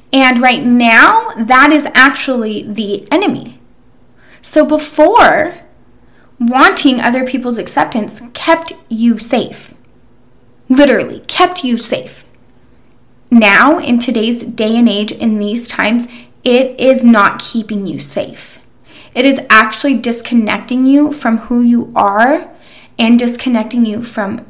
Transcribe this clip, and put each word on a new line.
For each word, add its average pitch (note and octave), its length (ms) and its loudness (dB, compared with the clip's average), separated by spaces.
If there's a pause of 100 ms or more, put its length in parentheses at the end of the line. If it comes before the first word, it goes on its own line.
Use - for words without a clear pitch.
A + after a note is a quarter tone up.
(120)
And B3+ 300 2
right B3 220 2
now, B3 720 4
that B3+ 340 4
is D4+ 240 2
actually A#3+ 680 0
the G#3 480 -8
enemy. - 480 -4 (800)
So D4+ 260 0
before, D4+ 960 2 (800)
wanting C4 580 2
other B3+ 260 -2
people's A#3+ 340 -6
acceptance - 640 -4 (140)
kept E4 380 -2 (160)
you A3+ 320 0
safe. - 540 -6 (960)
Literally, B3+ 600 2
kept F4+ 340 -2
you A#3+ 160 -2
safe. - 460 -8 (1040)
Now, A3+ 480 4
in A#3+ 220 -2
today's A#3 420 -2
day A3 340 -4
and A#3 120 4
age, G#3 240 -4
in A3 260 -2
these G#3 300 -4
times, A#3 400 -2 (360)
it B3+ 340 0
is C4 260 2
not G#3+ 360 4
keeping G#3 460 -8
you D3+ 140 -8
safe. - 580 -10 (560)
It B3 100 0
is C4+ 240 2
actually A#3 500 2
disconnecting A#3 880 -2
you C#4+ 260 4
from A3+ 260 -2
who A#3+ 220 -2
you A#3+ 340 0
are A3 560 0 (480)
and A#3 200 4
disconnecting A#3+ 680 -2
you G#3+ 160 -6
from, - 480 -8